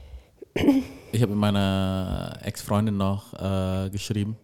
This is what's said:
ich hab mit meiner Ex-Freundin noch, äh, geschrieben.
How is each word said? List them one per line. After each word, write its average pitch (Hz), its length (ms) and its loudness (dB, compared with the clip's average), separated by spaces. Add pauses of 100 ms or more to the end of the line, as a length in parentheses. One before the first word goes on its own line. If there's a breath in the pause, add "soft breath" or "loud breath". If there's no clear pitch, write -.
(1120 soft breath)
ich 113 100 2
hab 110 80 4
mit 104 80 0
meiner 95 1040 2
Ex-Freundin 104 560 0
noch, 98 360 0
äh, 95 560 -2
geschrieben. 104 540 -4